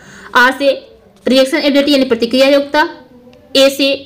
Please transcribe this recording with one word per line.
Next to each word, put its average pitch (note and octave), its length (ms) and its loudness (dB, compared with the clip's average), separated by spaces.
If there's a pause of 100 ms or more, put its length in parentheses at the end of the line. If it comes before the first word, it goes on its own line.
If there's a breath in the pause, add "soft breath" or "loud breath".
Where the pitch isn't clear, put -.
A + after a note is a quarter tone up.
(340 loud breath)
आर B3+ 180 2
से C#4 360 -2 (400)
reaction C4 280 0
ability C#4+ 360 0
यानी C4 120 2
प्रतिक्रिया A#3+ 440 -2
योग्यता, C#4+ 400 0 (680)
ए C4+ 140 4
से C#4 180 -2 (180)